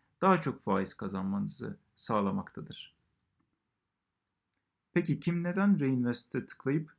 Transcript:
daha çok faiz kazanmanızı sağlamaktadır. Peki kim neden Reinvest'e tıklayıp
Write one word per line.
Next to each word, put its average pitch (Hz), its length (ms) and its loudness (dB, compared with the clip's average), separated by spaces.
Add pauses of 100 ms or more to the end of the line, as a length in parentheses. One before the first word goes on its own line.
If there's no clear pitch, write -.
(200)
daha 185 200 6
çok - 240 -6
faiz 98 300 0
kazanmanızı 101 800 -4 (200)
sağlamaktadır. - 1000 -4 (2000)
Peki 165 280 0
kim 170 220 0
neden 180 380 4
Reinvest'e 123 640 0
tıklayıp 156 520 -4